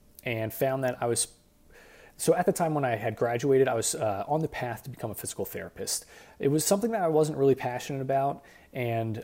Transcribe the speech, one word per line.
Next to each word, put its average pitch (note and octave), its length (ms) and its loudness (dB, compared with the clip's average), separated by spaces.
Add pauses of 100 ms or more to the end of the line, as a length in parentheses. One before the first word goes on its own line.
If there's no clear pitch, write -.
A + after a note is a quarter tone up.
(240)
and A2+ 280 -4
found C3+ 300 -2
that B2 180 -2
I B2 60 -2
was, A#2+ 220 0 (880)
so - 180 4
at F3+ 120 0
the G3 60 4
time D#3+ 200 0
when C#3 140 0
I A#2 100 0
had A2 200 -2
graduated, B2+ 520 4
I A#2+ 60 2
was, A2+ 200 0
uh, G#2 320 -2
on D#3 140 0
the D#3 80 -2
path A#2 360 -8
to C3 60 -12
become A2+ 200 -8
a G#2+ 40 -8
physical - 300 -8
therapist. - 640 -8 (320)
It C#3 100 2
was D#3 160 2
something G#3+ 280 2
that G#3 100 -2
I E3 60 2
wasn't D3+ 280 2
really C3+ 180 6
passionate C3 460 -6
about, C3+ 420 -2 (300)
and A2+ 520 -2